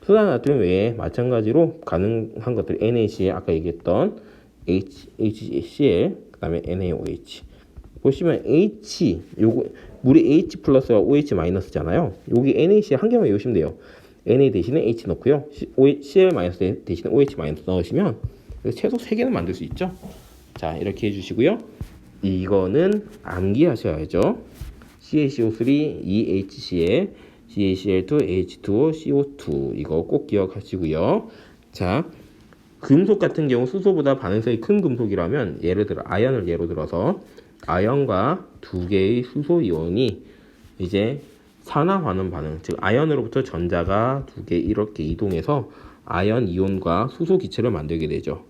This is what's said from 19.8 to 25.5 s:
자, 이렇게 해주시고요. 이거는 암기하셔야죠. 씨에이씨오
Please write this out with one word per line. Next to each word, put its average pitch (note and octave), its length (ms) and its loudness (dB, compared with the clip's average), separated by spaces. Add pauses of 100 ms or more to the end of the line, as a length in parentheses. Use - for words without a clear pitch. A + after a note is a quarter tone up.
자, D#2+ 220 -6
이렇게 G2 300 -4
해주시고요. G2+ 500 0 (640)
이거는 G2 840 0 (180)
암기하셔야죠. G2 1120 0 (640)
씨에이씨오 C3+ 520 0